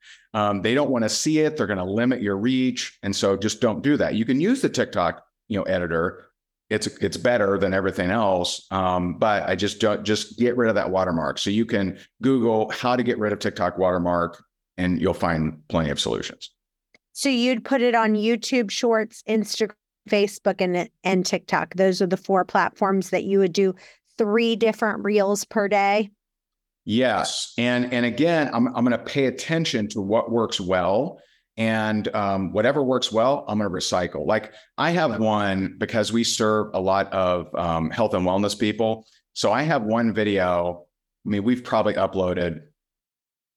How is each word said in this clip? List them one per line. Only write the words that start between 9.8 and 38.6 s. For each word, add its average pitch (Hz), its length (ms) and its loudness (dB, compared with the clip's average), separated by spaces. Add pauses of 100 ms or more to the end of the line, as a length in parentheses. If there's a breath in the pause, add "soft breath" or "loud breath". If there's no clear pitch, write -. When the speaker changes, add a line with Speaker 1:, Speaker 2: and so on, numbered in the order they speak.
Speaker 1:
just - 340 -2
get 120 180 2
rid 117 140 4
of 107 60 0
that - 140 0
watermark. 85 460 0
So - 140 -2
you 110 160 0
can 101 320 -2 (240 loud breath)
Google 117 480 2
how 123 260 0
to 123 60 2
get 117 160 -2
rid 107 160 0
of 104 60 -4
TikTok 95 360 -2
watermark, 87 680 0 (360)
and 90 200 0
you'll 90 140 2
find 80 560 -2
plenty 80 220 0
of 69 100 -4
solutions. - 500 -6 (640)
Speaker 2:
So - 160 -4
you'd 247 360 0
put 262 180 0
it 247 120 4
on 220 200 2
YouTube 226 560 0
Shorts, 226 580 0
Instagram, 214 460 -2 (340)
Facebook, 202 520 0
and, 180 300 0 (140)
and 185 200 2
TikTok. 170 500 -2
Those 190 280 2
are 190 40 4
the 180 100 0
four 185 280 0
platforms 190 640 0
that - 140 -2
you 196 140 2
would 190 140 2
do 190 220 2 (440 loud breath)
three 226 380 2
different 214 480 0
reels 202 400 2
per 202 240 -2
day? 202 420 2 (760)
Speaker 1:
Yes. 110 720 0
And, 123 340 0
and 123 120 0
again, 151 480 0
I'm, 117 220 0
I'm 117 80 -2
gonna 120 160 2
pay - 280 -2
attention 131 640 -2
to 107 100 -6
what 110 320 0
works 113 280 -2
well. 95 600 0 (360 soft breath)
And, 110 580 -2
um, 98 380 -2
whatever 123 300 2
works 127 300 -2
well, 120 340 2
I'm 107 120 -2
gonna 104 120 -2
recycle. 87 560 -4
Like, 107 260 -2 (260 loud breath)
I 147 120 0
have 156 300 0
one, 101 580 0
because 107 340 -2
we 117 120 2
serve 107 500 0
a 95 60 0
lot 95 320 0
of, 90 420 0
um, 82 360 0
health 107 240 0
and 92 120 0
wellness 101 320 0
people. 110 480 -2 (280 soft breath)